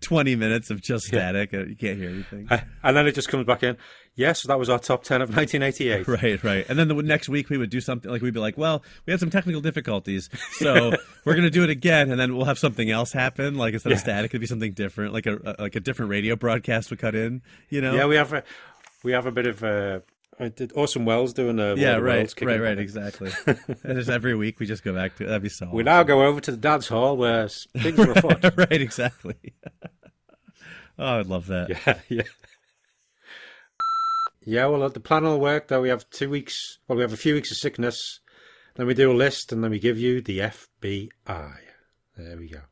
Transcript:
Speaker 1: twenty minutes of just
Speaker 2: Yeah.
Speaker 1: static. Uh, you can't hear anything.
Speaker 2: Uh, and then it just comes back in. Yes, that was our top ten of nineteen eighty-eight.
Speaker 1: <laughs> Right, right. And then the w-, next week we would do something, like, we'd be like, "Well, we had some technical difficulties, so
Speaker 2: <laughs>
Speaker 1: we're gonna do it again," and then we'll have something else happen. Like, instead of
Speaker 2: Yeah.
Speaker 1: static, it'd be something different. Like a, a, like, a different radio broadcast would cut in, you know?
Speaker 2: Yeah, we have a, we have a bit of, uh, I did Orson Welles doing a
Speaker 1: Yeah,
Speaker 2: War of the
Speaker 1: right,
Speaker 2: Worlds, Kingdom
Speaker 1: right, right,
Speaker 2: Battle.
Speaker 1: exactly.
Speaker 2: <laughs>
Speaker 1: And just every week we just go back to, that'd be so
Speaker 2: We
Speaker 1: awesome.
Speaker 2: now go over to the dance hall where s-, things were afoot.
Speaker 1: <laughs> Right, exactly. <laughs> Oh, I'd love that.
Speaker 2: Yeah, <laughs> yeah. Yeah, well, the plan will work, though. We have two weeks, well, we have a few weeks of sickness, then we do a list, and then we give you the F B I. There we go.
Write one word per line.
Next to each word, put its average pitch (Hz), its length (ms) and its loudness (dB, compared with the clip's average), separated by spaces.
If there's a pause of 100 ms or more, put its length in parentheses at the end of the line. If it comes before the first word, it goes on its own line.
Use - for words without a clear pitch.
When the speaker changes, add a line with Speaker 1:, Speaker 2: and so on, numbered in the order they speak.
Speaker 1:
twenty 143 360 2
minutes 113 340 0
of 101 120 -8
just 110 300 -4
Speaker 2:
Yeah. 113 80 2
Speaker 1:
static. 98 340 -2
Uh, 95 100 -4
you 107 120 -12
can't 104 220 -4
hear 90 120 -6
anything. 101 400 -12
Speaker 2:
Uh, 120 80 4 (240)
and 139 140 4
then 147 100 4
it 143 80 0
just 139 140 -4
comes 131 180 0
back 120 160 2
in. 123 140 0 (400)
Yes, 147 260 2
that 135 160 2
was 123 100 0
our 120 120 4
top 127 240 0
ten 131 180 2
of 120 80 -4
nineteen 143 320 0
eighty-eight. 120 460 0
Speaker 1:
<laughs> - 0 -
Right, 113 340 0
right. 98 260 0
And 131 100 -2
then 160 100 4
the 156 60 2
w-, 147 120 -2
next 151 220 0
week 143 200 -2
we 147 80 -2
would 117 140 -2
do 123 100 -4
something, 120 300 -6
like, 120 100 -4
we'd 123 140 -2
be 113 60 -4
like, 107 180 -4
"Well, 156 240 0 (240)
we 170 60 -2
had 180 80 0
some 170 100 -2
technical 175 320 -2
difficulties, 104 680 -4 (300)
so 120 340 6 (160)
Speaker 2:
<laughs> - 160 -20
Speaker 1:
we're 156 120 4
gonna 170 120 4
do 175 140 4
it 165 80 4
again," 147 400 4
and 127 100 0
then 127 160 0
we'll 127 100 0
have 139 120 0
something 113 320 0
else 113 220 -2
happen. 139 420 -2
Like, 120 200 0
instead 113 180 0
of 104 60 4
Speaker 2:
Yeah. 98 40 -4
Speaker 1:
static, 107 300 -2
it'd 123 80 -4
be 117 80 -6
something 113 240 -4
different. 104 420 -6
Like 110 120 -4
a, 104 180 -2
a, 104 180 -8
like, 104 140 -6
a 110 40 -4
different 113 300 -4
radio 104 240 0
broadcast 113 560 -2
would 117 80 -8
cut 110 160 -2
in, 117 260 -4 (280)
you 143 120 -4
know? 131 140 0
Speaker 2:
Yeah, 135 120 4
we 147 100 4
have 143 160 2
a, 143 100 -4 (640)
we 123 80 0
have 123 140 0
a 127 40 -2
bit 120 160 0
of, 110 160 -4
uh, 101 380 -2 (400)
I 120 80 -4
did 117 260 -8
Orson 143 300 0
Welles 117 280 2
doing 120 280 0
a 104 160 0
Speaker 1:
Yeah, 139 140 4
Speaker 2:
War 113 60 4
of - 0 -
the 113 60 0
Speaker 1:
right, 123 160 2
Speaker 2:
Worlds, 110 160 -2
Kingdom 120 260 0
Speaker 1:
right, 110 160 0
right, 101 160 -6
Speaker 2:
Battle. 101 380 -8
Speaker 1:
exactly. - 480 0
Speaker 2:
<laughs> - 60 -20
Speaker 1:
And 131 120 -2
just 127 140 -4
every 120 240 2
week 107 240 -2
we 113 80 -4
just 104 160 -6
go 101 100 -4
back 92 240 -2
to, 101 100 -8
that'd 107 160 -2
be 101 60 -4
so - 180 -10
Speaker 2:
We 113 160 -2
Speaker 1:
awesome. - 20 0
Speaker 2:
now 170 180 8
go 143 240 8
over 147 140 2
to 143 100 -6
the 120 60 -4
dance 143 320 0
hall 127 280 2
where 117 280 2
s-, - 220 -12 (120)
things 160 180 0
were 208 140 8
afoot. 170 340 4
Speaker 1:
<laughs> 180 120 6
Right, 170 260 4
exactly. 120 640 -4
<laughs> - 1500 -20
Oh, 127 220 0
I'd 98 60 -4
love 92 200 -4
that. 92 240 -4
Speaker 2:
Yeah, - 340 0
<laughs> - 40 -20
yeah. 113 140 -2 (2250)
Yeah, 117 240 0
well, 139 220 2
the 120 120 -8
plan 156 240 2
will 156 140 2
work, 143 300 0
though. 131 140 2
We 127 80 2
have 120 200 -2
two 139 200 -6
weeks, - 480 -8 (100)
well, 123 80 0
we 120 60 2
have 117 100 -2
a 107 60 -8
few 151 160 2
weeks 147 160 -2
of - 80 -8
sickness, - 600 -6 (540)
then 123 120 -4
we 123 80 2
do 131 180 6
a - 20 4
list, 131 380 0
and 113 100 -2
then 113 80 0
we 107 80 -2
give 113 200 2
you 123 240 0
the 95 180 -4
F 104 280 -6 (120)
B 101 300 -8 (160)
I. 76 260 -10 (640)
There 85 220 -16
we 82 100 -16
go. 76 120 -16 (120)